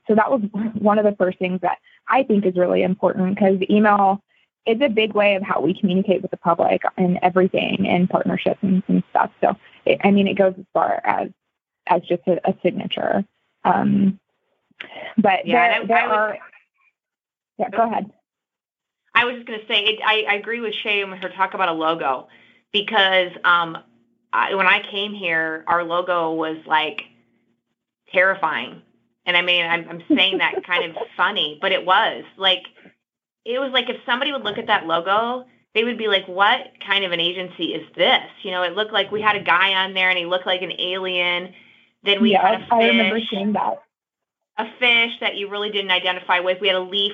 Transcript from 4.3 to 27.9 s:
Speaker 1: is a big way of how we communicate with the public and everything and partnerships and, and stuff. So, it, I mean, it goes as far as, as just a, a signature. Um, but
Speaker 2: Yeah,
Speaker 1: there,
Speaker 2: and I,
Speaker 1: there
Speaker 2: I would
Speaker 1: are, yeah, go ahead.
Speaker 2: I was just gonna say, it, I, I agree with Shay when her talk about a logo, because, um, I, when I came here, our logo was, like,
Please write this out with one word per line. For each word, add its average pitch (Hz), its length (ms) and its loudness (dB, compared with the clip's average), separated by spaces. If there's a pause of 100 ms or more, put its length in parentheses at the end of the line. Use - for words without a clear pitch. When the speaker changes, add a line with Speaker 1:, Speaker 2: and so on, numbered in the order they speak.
Speaker 1:
is 226 160 0
a 285 80 4
big 214 240 0
way 202 220 4
of 190 80 -2
how 196 180 -2
we 165 120 2
communicate 190 480 2
with 190 100 -8
the - 60 -6
public - 440 0 (160)
and 180 240 2
everything 185 680 2
and 180 220 2
partnerships - 520 -2
and, 190 280 2
and 180 120 4 (100)
stuff. - 280 0
So, - 160 2 (300)
it, - 180 2
I 202 80 6
mean, 202 160 4
it 190 60 -2
goes 190 260 2
as 190 140 -18
far - 320 0
as, - 240 -2 (580)
as 175 160 2
just 175 240 -2
a, 170 200 0
a 190 140 2
signature. - 640 -2 (400)
Um, 196 560 2 (960)
but 190 300 2
Speaker 2:
Yeah, 170 60 0
Speaker 1:
there, 233 180 4 (100)
Speaker 2:
and - 20 -8
I, 190 40 -8
Speaker 1:
there 226 100 4
Speaker 2:
I 233 100 2
would 220 60 0
Speaker 1:
are, 214 240 0 (1200)
yeah, 226 120 -2
go 214 200 0
ahead. 202 220 -6 (1040)
Speaker 2:
I 240 100 4
was 247 100 -4
just 233 120 -16
gonna 214 200 -10
say, 220 180 0
it, 214 200 0
I, 214 240 2
I 202 60 0
agree 214 240 -6
with 220 240 -6
Shay 208 200 -2
when 190 140 -10
her 185 120 -8
talk 190 260 -2
about 185 140 0
a 165 40 0
logo, 160 540 -2 (440)
because, 190 600 2 (120)
um, 170 340 2 (540)
I, - 220 0
when 190 140 2
I 208 240 4
came 208 220 -6
here, 160 540 -4
our 170 160 0
logo 170 500 -2
was, 160 240 -4 (100)
like, 156 340 0 (1120)